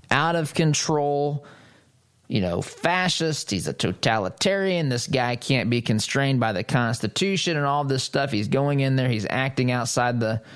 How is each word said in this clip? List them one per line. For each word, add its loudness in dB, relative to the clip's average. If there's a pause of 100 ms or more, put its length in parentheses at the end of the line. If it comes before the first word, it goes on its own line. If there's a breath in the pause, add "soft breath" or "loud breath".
(120)
out 2
of -2
control 0 (840 loud breath)
you 0
know, 0
fascist. -2
He's -2
a -4
totalitarian. 0
This -2
guy 0
can't 0
be 0
constrained 0
by 0
the -2
Constitution -2
and 0
all 0
this -2
stuff. -2
He's -2
going 2
in 2
there. 2
He's 0
acting 0
outside 2
the, 0 (140 loud breath)